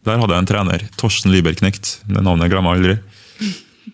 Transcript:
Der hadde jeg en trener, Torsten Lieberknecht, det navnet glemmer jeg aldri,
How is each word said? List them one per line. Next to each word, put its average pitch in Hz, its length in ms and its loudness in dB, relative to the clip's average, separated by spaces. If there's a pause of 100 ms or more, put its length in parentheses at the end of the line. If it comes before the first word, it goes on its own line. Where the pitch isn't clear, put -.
Der 110 120 0
hadde 113 120 0
jeg 87 100 2
en 92 60 0
trener, 92 340 0 (160)
Torsten 104 360 0
Lieberknecht, 92 760 0
det 98 160 -2
navnet 87 260 2
glemmer 90 280 2
jeg 90 60 2
aldri, 110 680 -4 (400)